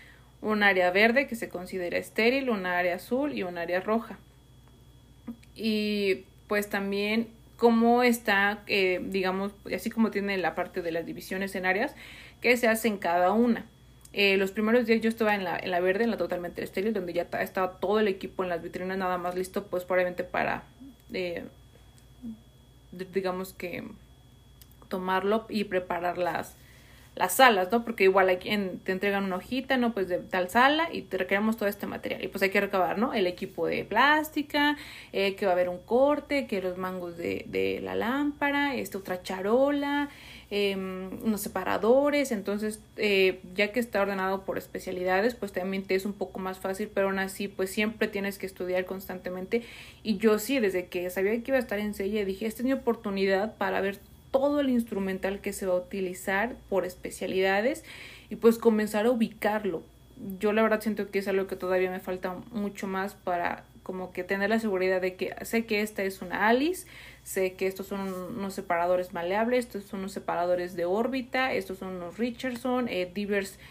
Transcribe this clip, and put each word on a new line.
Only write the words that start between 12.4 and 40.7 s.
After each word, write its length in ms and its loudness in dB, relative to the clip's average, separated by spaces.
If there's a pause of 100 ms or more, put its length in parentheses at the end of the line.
que 160 4
se 100 2
hace 200 2
en 100 0
cada 340 4
una. 340 4 (480)
Eh, 240 4
los 140 0
primeros 340 2
días 160 4
yo 80 2
estaba 260 2
en 80 -2
la, 140 -4
en 140 -4
la 80 2
verde, 240 2
en 80 2
la 60 -2
totalmente 460 -4
estéril, 300 -2
donde 200 -4
ya 160 0
ta-, 120 -2
estaba 380 -2
todo 200 2
el 80 4
equipo 360 -2
en 60 -2
las 120 -2
vitrinas, 360 -6
nada 200 0
más 180 -4
listo, 320 -4
pues, 160 -2
probablemente 400 0
para, 400 -2 (480)
eh, 320 -6 (1500)
d-, 200 -10
digamos 420 -2
que 300 -8 (1040)
tomarlo 640 0
y 160 -2
preparar 540 -2
las, 360 -4 (640)
las 160 0
salas, 380 8
¿no? 120 2
Porque 200 0
igual 260 8
aquí 200 0
en, 300 -2
te 120 -4
entregan 320 0
una 140 -2
hojita, 400 -2
¿no? 160 2
Pues 140 -2
de 120 -2
tal 300 -2
sala 420 4
y 100 -6
te 160 -6
requeremos 400 0
todo 100 -2
este 200 -4
material. 360 -8
Y 40 -4
pues 160 -4
hay 80 2
que 100 4
recabar, 380 0
¿no? 140 0
El 120 2
equipo 400 -4
de 180 -2
plástica, 920 2 (360)
eh, 220 0
que 100 -4
va 80 4
a 20 4
haber 140 4
un 100 -6
corte, 640 2
que 160 -2
los 160 -4
mangos 400 -6
de, 300 -4
de 340 0
la 140 -4
lámpara, 800 0
este, 220 -6
otra 260 -6
charola, 840 2 (420)
em, 580 -2 (140)